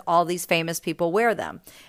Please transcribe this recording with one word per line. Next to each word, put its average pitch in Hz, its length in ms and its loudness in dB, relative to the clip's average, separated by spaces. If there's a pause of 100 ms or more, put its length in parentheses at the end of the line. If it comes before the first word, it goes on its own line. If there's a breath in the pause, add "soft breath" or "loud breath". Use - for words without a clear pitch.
all 170 180 4
these 170 220 -4
famous 165 320 0
people 170 320 -2
wear 214 240 2
them. - 260 -8 (280 loud breath)